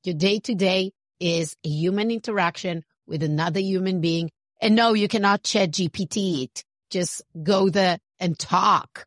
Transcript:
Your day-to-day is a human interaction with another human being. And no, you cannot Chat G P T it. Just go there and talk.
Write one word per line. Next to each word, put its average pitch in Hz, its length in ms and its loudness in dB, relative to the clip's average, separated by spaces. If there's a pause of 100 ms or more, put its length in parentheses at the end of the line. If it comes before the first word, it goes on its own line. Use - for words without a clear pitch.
Your 180 100 -4
day-to-day 190 760 0 (280)
is 165 420 -2
a 160 60 -6
human 185 420 0
interaction 190 760 -4 (220)
with 160 160 -6
another 160 380 0
human 185 400 -2
being. 165 300 -2 (320)
And 202 120 4
no, 233 200 4
you 208 140 2
cannot 202 340 2
Chat 196 300 0
G 180 180 -2
P 185 160 -6
T 180 380 -2
it. - 200 -14 (260)
Just 180 320 -4 (200)
go 190 260 2
there 180 300 2 (200)
and 175 200 -2
talk. - 680 0